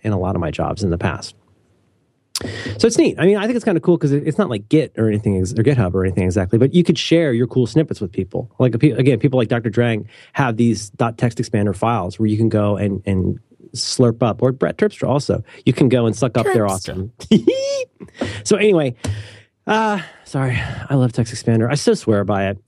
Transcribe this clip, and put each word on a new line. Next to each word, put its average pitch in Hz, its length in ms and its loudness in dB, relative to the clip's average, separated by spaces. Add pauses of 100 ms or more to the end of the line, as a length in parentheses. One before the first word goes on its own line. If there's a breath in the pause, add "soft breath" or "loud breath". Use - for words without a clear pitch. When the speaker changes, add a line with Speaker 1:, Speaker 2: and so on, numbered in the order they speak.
Speaker 1:
in 107 100 -2
a 98 80 0
lot 95 160 -2
of 87 60 -2
my 80 100 -4
jobs - 320 -4
in 98 60 -2
the 87 80 -2
past. - 380 -6 (1400 loud breath)
So - 80 4
it's 233 100 0
neat. 302 200 2
I 151 80 0
mean, 202 120 4
I 190 80 -2
think 240 100 -2
it's 233 80 -4
kinda 175 160 0
cool 175 180 2
'cause 147 140 -2
it, 143 160 0
it's 151 100 -2
not 139 120 0
like 107 180 -6
Git 151 300 2
or 113 100 2
anything 104 300 0
ex-, 92 160 -2
or 113 100 0
GitHub 120 300 2
or 95 100 0
anything 92 220 0
exactly, 92 340 0
but 139 140 4
you 175 100 4
could 170 140 2
share 165 340 0
your 120 160 0
cool 123 180 0
snippets 151 360 -4
with 98 100 -6
people. - 480 -8
Like, 123 160 2
a - 40 -4
pe-, 151 120 4
again, 131 280 2
people 127 180 0
like 117 100 2
Doctor 117 220 0
Drang 113 360 0 (280 loud breath)
have 123 240 0
these 117 320 0
dot 117 280 -2
text 117 200 -2
expander 104 360 0
files 95 460 -2
where 110 80 2
you 107 80 2
can 113 140 2
go 104 260 2
and, 98 300 -2
and 92 340 -2 (340)
slurp 117 480 0
up, 107 220 0
or 131 80 2
Brett - 260 -4
Terpstra - 300 -2
also. 113 380 -2 (200 loud breath)
You 135 60 6
can 131 160 2
go 117 200 2
and 110 60 2
suck 113 240 -2
up 113 80 2
their 110 200 2
Speaker 2:
Terpstra. 101 40 0
Speaker 1:
awesome. 95 420 -6 (200)
<laughs> - 1120 0
So 214 140 2
anyway, 170 380 2 (720 loud breath)
uh, 214 360 0 (240 loud breath)
sorry, 131 320 -2 (320 loud breath)
I 143 60 0
love 127 180 2
Text - 200 -4
Expander. 117 380 0
I 143 40 0
so 226 180 2
swear 104 320 0
by 98 240 0
it. 98 80 -6 (100)